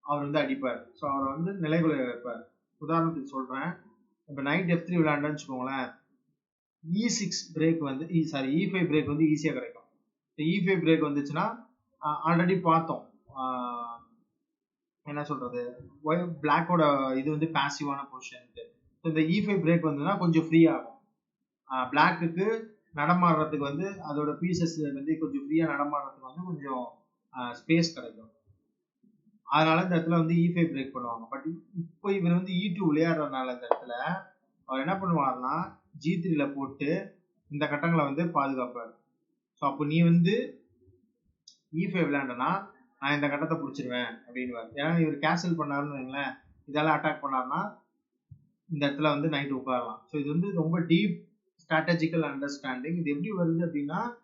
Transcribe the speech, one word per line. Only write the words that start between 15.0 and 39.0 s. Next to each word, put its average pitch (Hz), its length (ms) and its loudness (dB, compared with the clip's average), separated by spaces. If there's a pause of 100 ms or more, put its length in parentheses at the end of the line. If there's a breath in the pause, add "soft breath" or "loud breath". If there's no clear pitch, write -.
என்ன 147 240 -6
சொல்றது, 123 320 -6 (460)
ஒய்-, 175 180 0 (160)
பிளாக்கோட 165 400 4 (380)
இது 139 160 -2
வந்து 160 120 0 (100)
பாசிவான 143 420 -2 (100)
பொசிஷன்ட்டு. - 540 -18 (360)
So 170 120 -4
இந்த 156 120 4 (100)
இ 208 120 4
ஃபைவ் 202 200 2
பிரேக் 165 240 4
வந்ததுன்னா 147 340 0
கொஞ்சம் 160 240 4
ஃப்ரீ 165 140 8 (120)
ஆகும். - 240 -8 (720)
ஆ, 127 220 0
பிளாக்குக்கு 170 560 4 (520)
நடமாடுறதுக்கு 156 680 4
வந்து 165 160 -4 (220)
அதோட 147 220 -2 (120)
பீசஸ் 165 340 0 (220)
வந்து 147 140 -2 (100)
கொஞ்சம் 139 220 -4
ஃப்ரீயா 160 280 2
நடமாடுறதுக்கு 143 580 -4
வந்து 175 200 -10
கொஞ்சம், 135 340 -6 (500)
ஆ, 123 160 -6 (100)
ஸ்பேஸ் 165 360 2
கிடைக்கும். - 320 -14 (1160)
அதனால 160 380 4
இந்த 180 120 0
இடத்துல 165 240 2
வந்து 165 220 2
இ - 100 6
ஃபைவ் 170 200 4
பிரேக் 135 220 -6
பண்ணுவாங்க. 117 380 -8
But 135 100 -8 (380)
இப்போ - 280 -8 (100)
இவர் 175 180 4
வந்து 190 240 -2
இ 202 140 -2
டூ 202 160 -4
விளையாடுறதுனால 147 640 0
இந்த 123 160 -12
இடத்துல 123 240 0 (760)
அவர் 131 160 -2
என்ன 185 160 0
பண்ணுவாருன்னா 135 540 0 (480)
ஜி 160 100 0 (100)
த்ரீல 156 220 2 (100)
போட்டு 139 360 -4 (600)
இந்த 147 220 -2
கட்டங்களை 160 380 2
வந்து 151 140 0 (120)
பாதுகாப்பாரு. 123 560 -2 (640)